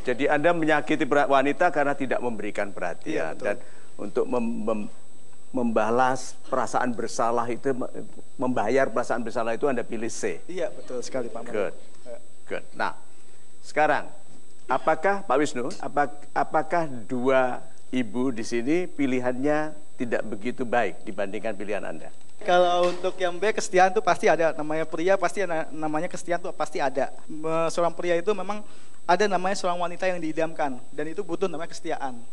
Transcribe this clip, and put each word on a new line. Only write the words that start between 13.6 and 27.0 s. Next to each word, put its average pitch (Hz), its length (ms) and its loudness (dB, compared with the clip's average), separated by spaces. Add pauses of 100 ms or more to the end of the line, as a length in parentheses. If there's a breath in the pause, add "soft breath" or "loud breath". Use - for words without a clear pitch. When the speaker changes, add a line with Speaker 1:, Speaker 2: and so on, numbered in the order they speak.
Speaker 1:
sekarang, 147 480 2 (560)
apakah, 175 560 2
Pak 127 160 2
Wisnu, 139 400 0
apa-, 139 320 0 (240)
apakah 156 480 2 (240)
dua 127 560 2 (240)
ibu 123 480 0
di 113 80 -2
sini 123 400 0
pilihannya 135 880 0 (240)
tidak 117 320 0
begitu 117 400 -2
baik 107 400 0
dibandingkan 101 480 -2
pilihan 98 240 -2
Anda? 85 320 -4 (320)
Speaker 2:
Kalau 180 480 4
untuk 180 320 -2
yang 175 160 -2
B, 214 160 2
kesetiaan 185 400 4
tuh 220 80 2
pasti 180 240 2
ada. 160 240 4
Namanya 156 320 -2
pria, 170 320 2
pasti 190 320 0
ada, 160 240 -2
namanya 156 400 -2
kesetiaan 175 320 -2
tuh 180 80 -4
pasti 151 320 -2
ada. 135 320 0 (160)